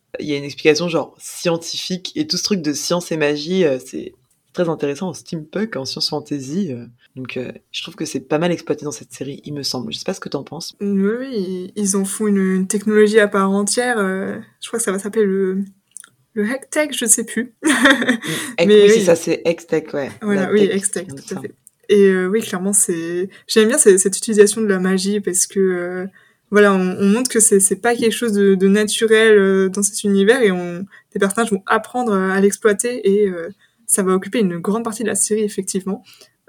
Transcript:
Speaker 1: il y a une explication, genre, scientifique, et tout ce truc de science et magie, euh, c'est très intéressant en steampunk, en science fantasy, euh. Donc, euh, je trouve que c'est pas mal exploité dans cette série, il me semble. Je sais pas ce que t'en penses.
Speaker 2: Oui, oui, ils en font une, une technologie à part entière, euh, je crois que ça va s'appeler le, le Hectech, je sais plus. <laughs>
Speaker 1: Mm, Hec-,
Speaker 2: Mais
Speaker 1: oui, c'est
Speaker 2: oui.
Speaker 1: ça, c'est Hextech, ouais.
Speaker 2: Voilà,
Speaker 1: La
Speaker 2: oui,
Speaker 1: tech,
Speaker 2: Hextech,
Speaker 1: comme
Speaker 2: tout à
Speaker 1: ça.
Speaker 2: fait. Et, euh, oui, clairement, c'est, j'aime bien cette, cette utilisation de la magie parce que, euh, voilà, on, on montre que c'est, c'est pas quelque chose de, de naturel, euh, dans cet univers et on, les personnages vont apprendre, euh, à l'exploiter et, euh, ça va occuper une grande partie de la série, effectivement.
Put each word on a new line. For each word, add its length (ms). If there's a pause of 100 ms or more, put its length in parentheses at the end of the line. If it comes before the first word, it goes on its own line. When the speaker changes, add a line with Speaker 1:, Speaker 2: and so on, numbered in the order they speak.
(200)
Speaker 1:
il 60
y 80
a 40
une 80
explication, 440
genre, 300
scientifique, 960
et 120
tout 100
ce 60
truc 180
de 120
science 380
et 60
magie, 480
euh, 200
c'est 280 (400)
très 160
intéressant 400
en 40
steampunk, 640
en 100
science 240
fantasy, 640
euh. 120 (300)
Donc, 220
euh, 140 (200)
je 100
trouve 140
que 100
c'est 140
pas 180
mal 140
exploité 340
dans 60
cette 200
série, 320
il 100
me 100
semble. 280
Je 60
sais 80
pas 80
ce 60
que 100
t'en 140
penses. 380
Speaker 2:
Oui, 380
oui, 560
ils 220
en 80
font 220
une, 100
une 300
technologie 520
à 80
part 240
entière, 460
euh, 380 (260)
je 60
crois 120
que 60
ça 60
va 80
s'appeler 260
le, 380 (720)
le 140
Hectech, 480
je 100
sais 200
plus. 320
<laughs> 60
Speaker 1:
Mm, 560 (380)
Hec-, 100
Speaker 2:
Mais 160
Speaker 1:
oui, 60
c'est 100
Speaker 2:
oui. 60
Speaker 1:
ça, 100
c'est 300
Hextech, 480
ouais. 160 (120)
Speaker 2:
Voilà, 260
Speaker 1:
La 40
Speaker 2:
oui, 160
Speaker 1:
tech, 80
Speaker 2:
Hextech, 320
Speaker 1:
comme 120
Speaker 2:
tout 140
à 20
Speaker 1:
ça. 60
Speaker 2:
fait. 120 (360)
Et, 200
euh, 180
oui, 140
clairement, 320
c'est, 560 (180)
j'aime 220
bien 80
cette, 220
cette 180
utilisation 440
de 60
la 120
magie 400
parce 280
que, 120
euh, 460 (460)
voilà, 220
on, 260
on 60
montre 240
que 100
c'est, 200
c'est 180
pas 180
quelque 200
chose 180
de, 220
de 120
naturel, 720
euh, 320
dans 140
cet 200
univers 380
et 100
on, 340 (280)
les 60
personnages 320
vont 140
apprendre, 480
euh, 180
à 100
l'exploiter 640
et, 220
euh, 200 (380)
ça 160
va 100
occuper 260
une 180
grande 260
partie 200
de 40
la 80
série, 280
effectivement. 600 (460)